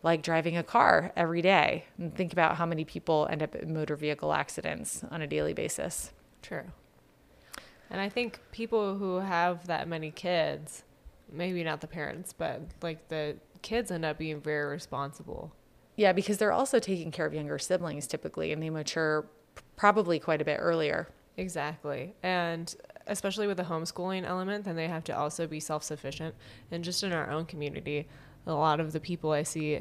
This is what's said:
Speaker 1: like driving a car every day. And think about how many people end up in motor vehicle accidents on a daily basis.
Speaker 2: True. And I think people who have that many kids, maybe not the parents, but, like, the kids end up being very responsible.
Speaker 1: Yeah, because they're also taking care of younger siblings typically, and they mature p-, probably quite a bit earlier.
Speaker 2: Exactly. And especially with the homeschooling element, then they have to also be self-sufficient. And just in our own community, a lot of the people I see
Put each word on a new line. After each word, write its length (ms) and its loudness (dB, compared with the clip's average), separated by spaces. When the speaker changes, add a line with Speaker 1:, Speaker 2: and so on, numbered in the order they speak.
Speaker 1:
like 220 4
driving 340 2
a 60 0
car 520 6
every 260 2
day. 440 6
And 160 -6
think 180 -2
about 220 4
how 100 0
many 180 0
people 460 0
end 140 -2
up 120 -4
in 180 -4
motor 220 -2
vehicle 380 0
accidents 800 -4
on 100 -4
a 60 -4
daily 260 0
basis. 580 -4
Speaker 2:
True. 300 -10
And 100 -4
I 80 -2
think 300 -4
people 460 0
who 200 0
have 500 2
that 200 -2
many 220 -4
kids, 760 0
maybe 320 -2
not 180 -2
the 60 -8
parents, 460 -8
but, 280 -4
like, 280 -6
the 260 -4
kids 300 -2
end 140 -2
up 120 -2
being 220 -4
very 320 0
responsible. 800 -8
Speaker 1:
Yeah, 180 8
because 240 2
they're 160 4
also 260 4
taking 320 0
care 140 0
of 80 -2
younger 260 -4
siblings 480 0
typically, 460 -4
and 100 -2
they 60 -2
mature 540 0
p-, 80 -20
probably 420 6
quite 240 2
a 40 -2
bit 160 2
earlier. 480 2
Speaker 2:
Exactly. 800 -4
And 500 -2
especially 400 -2
with 100 0
the 60 -2
homeschooling 600 -2
element, 420 -2
then 100 -4
they 120 -2
have 180 -4
to 120 -4
also 300 -2
be 120 -8
self-sufficient. 760 -6
And 140 -4
just 180 -2
in 80 -2
our 180 0
own 160 -2
community, 640 -4
a 60 0
lot 260 4
of 140 -2
the 80 -2
people 300 -2
I 120 2
see 380 -2